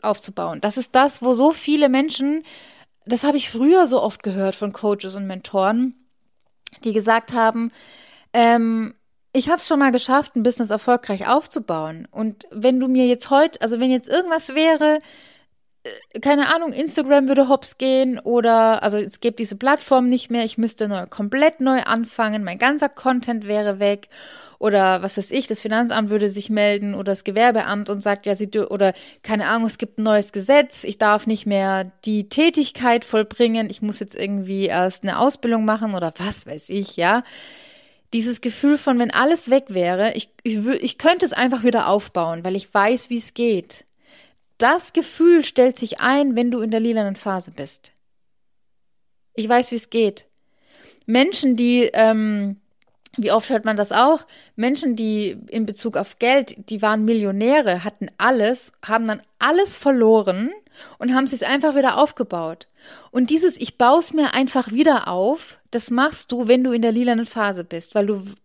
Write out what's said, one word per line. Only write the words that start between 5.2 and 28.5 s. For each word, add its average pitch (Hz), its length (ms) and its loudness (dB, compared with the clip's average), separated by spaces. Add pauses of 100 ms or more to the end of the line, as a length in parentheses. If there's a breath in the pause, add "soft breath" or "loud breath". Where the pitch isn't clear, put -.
Mentoren, 202 680 -2 (880)
die 220 100 -2
gesagt 226 400 0
haben, 233 380 0 (640 loud breath)
ähm, 226 600 2 (380)
"Ich 269 160 0
hab's 339 200 -2
schon 311 100 2
mal 277 140 4
geschafft, 254 420 0
ein 240 80 -2
Business 233 280 -2
erfolgreich 214 580 -2
aufzubauen. 170 840 -4
Und 220 400 -8
wenn 254 300 0
du 262 80 0
mir 254 180 4
jetzt 247 240 0
heut-, 294 320 2
also 233 160 -2
wenn 254 140 2
jetzt 254 160 -2
irgendwas 320 480 -2
wäre, 311 420 2 (840 loud breath)
äh, - 360 -14
keine 285 320 2
Ahnung, 330 200 -2
Instagram 285 560 0
würde 269 200 4
hops 269 300 -2
gehen 262 400 0
oder, 226 640 4
also 208 160 0
es 202 220 -8
gäbe 233 160 -2
diese 208 200 -6
Plattform 254 520 2
nicht 247 220 -2
mehr, 233 140 -2
ich - 140 -6
müsste 220 300 -4
neu, 185 180 -6
komplett 269 540 0
neu 262 220 2
anfangen, 220 600 -2
mein 180 160 -8
ganzer 285 300 2
Content 247 580 -4
wäre 208 320 -2
weg 202 300 -2 (500 loud breath)
oder 190 440 2
was 196 160 -6
weiß 196 140 -8
ich, 262 140 -2
das 214 140 -6
Finanzamt 220 480 -2
würde 208 200 0
sich 196 200 -8
melden 208 460 0
oder 196 180 -4
das 190 120 -6
Gewerbeamt 208 680 0
und 202 100 -4
sagt, 202 240 -4
ja, 202 100 -2
sie 202 160 -6